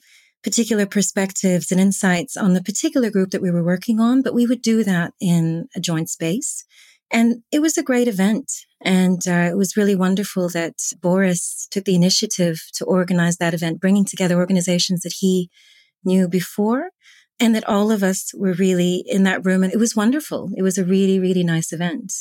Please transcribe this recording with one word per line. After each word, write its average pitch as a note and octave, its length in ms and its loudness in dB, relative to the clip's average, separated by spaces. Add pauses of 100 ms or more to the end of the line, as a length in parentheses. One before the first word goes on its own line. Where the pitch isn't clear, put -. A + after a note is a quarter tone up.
(440)
particular A3 420 0
perspectives F#3+ 880 0
and F#3 100 4
insights F#3+ 560 0
on F#3 160 2
the F#3 80 2
particular A#3+ 480 0
group F#3+ 220 0
that G3 100 -4
we - 80 0
were F3 140 0
working F#3 360 0
on, B3 220 4
but - 140 -2
we A#3+ 100 2
would A#3+ 160 0
do A3+ 220 2
that F3+ 360 -2
in E3 560 0
a - 40 -8
joint E3 280 -4
space. - 560 -6 (460)
And A#3 320 2 (100)
it D4+ 80 2
was D#4 180 0
a D#4 60 0
great B3 240 2
event. G3 440 0 (300)
And, F#3 460 2
uh, F3 220 2
it F3 80 -2
was G3 180 -2
really G3+ 200 2
wonderful F#3 540 0
that E3 260 -4 (260)
Boris F#3 720 0
took F#3+ 140 -6
the F#3+ 100 2
initiative F3 640 0 (120)
to - 120 -8
organize F3+ 520 0
that E3+ 180 -2
event, E3 260 -4
bringing G3 240 4
together F3 320 0
organizations F3+ 640 0
that F3 180 -10
he F#3 300 0 (540)
knew F#3 240 2
before, G#3+ 600 -2 (500)
and A3+ 160 2
that A3 120 -4
all G3+ 240 2
of G#3 120 0
us F#3 320 -2
were F#3+ 180 -2
really F3+ 540 0
in F#3+ 160 2
that F#3+ 200 2
room. F#3 200 2
And F#3 100 0
it G#3+ 60 0
was A3+ 160 0
wonderful. G#3+ 600 -2
It F#3 60 -4
was F#3+ 160 0
a G3 80 0
really, F#3+ 340 2
really F#3 240 0
nice E3 300 -2
event F3 480 -6